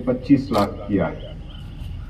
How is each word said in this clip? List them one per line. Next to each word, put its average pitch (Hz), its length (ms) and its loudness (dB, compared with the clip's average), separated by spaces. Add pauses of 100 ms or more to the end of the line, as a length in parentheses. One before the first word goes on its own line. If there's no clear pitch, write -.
पच्चीस 131 460 4
लाख 104 280 2
किया 95 280 2
है - 280 -8 (760)